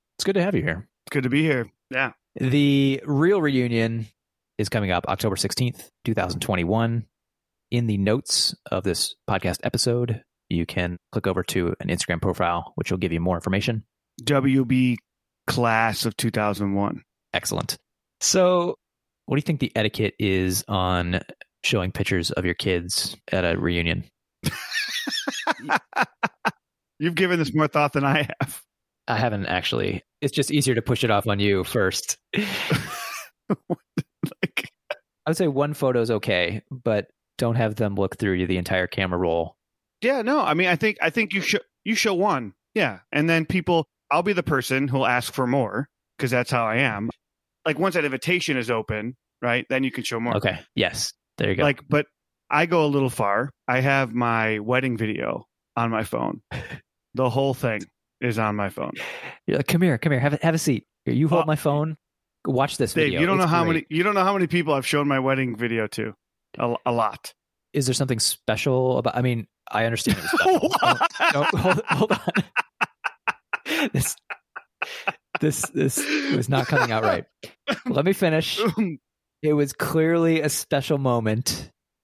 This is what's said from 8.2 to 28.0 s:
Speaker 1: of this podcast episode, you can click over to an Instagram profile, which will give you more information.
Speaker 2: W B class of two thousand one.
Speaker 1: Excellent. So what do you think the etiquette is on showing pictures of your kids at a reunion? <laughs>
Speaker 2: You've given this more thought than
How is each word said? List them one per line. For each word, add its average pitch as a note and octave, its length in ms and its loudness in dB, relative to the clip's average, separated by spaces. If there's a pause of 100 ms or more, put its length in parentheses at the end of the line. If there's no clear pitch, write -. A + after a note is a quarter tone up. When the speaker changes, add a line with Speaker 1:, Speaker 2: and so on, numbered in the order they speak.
Speaker 1:
of F#2 140 -2
this - 320 -2 (120)
podcast F#2 360 0
episode, A#2+ 580 0 (260)
you E2+ 160 0
can F2 320 -2 (140)
click - 160 -2
over F#2 160 0
to F2 380 -2
an - 80 -6
Instagram F2 340 -2
profile, E2+ 540 0
which - 160 -4
will F#2 60 -2
give F2+ 120 -2
you E2 80 -2
more F2 160 0
information. G#2 480 -2 (400)
Speaker 2:
W C3+ 420 2
B B2+ 320 2 (520)
class A2+ 580 2
of A2 100 -2
two A#2 140 0
thousand G#2 440 0
one. G2+ 280 -2 (320)
Speaker 1:
Excellent. - 420 -4 (440)
So F3+ 560 2 (500)
what - 80 0
do C#3 40 2
you D3 40 0
think D#3 160 0
the - 160 -2
etiquette G#2+ 460 0
is F#2 480 2
on F#2 500 0 (460)
showing G2 260 2
pictures F#2+ 400 -2
of F2+ 140 -2
your F2 100 0
kids F2+ 640 -2 (160)
at F2+ 120 0
a F2 140 2
reunion? E2+ 460 0 (400)
<laughs> - 60 0 (2500)
Speaker 2:
You've E3 160 0
given F3+ 240 2
this C#3+ 160 -2
more D3+ 140 4
thought D3 260 2
than C#3 100 2